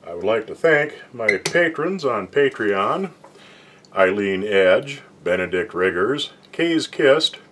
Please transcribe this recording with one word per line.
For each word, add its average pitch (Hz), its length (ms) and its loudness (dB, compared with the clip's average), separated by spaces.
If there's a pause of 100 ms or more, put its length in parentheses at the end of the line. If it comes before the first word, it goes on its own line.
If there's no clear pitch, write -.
I 87 160 -10
would 95 60 -4
like 110 200 0
to - 80 -12
thank 151 400 0 (180)
my 110 240 -2
patrons 170 680 -2
on 110 240 -2
Patreon, 131 840 0 (840)
Eileen 98 480 2
Edge, 101 580 2 (220)
Benedict 87 500 -2
Riggers, 92 580 0 (200)
Kay's 165 360 -2
Kist 143 500 2 (140)